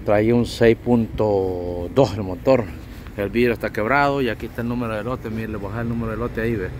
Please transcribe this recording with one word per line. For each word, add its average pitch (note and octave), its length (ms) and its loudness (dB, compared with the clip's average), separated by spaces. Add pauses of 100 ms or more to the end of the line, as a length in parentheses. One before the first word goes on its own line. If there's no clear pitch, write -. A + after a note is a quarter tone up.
Trae A2 300 4
un A#2+ 120 4
seis A#2 300 6
punto F#2+ 1200 0
dos B2 180 6
el G#2 100 -4
motor. G2+ 420 2 (500)
El G2+ 140 -4
vidrio A#2 240 4
está G#2+ 160 -4
quebrado C#3 520 2
y B2 60 0
aquí A2 200 -6
está A#2 160 -8
el A#2+ 40 -4
número A#2+ 280 -4
de G#2 100 -4
lote. B2+ 240 -6
Miren, A2 240 -6
le A2 60 -6
voy G2 80 -8
a - 20 -6
dejar A2+ 140 -6
el A#2 60 -4
número A#2 220 -4
de A2 60 -6
lote A#2+ 240 -4
ahí, A2+ 160 0
ve. F#2 100 -4 (120)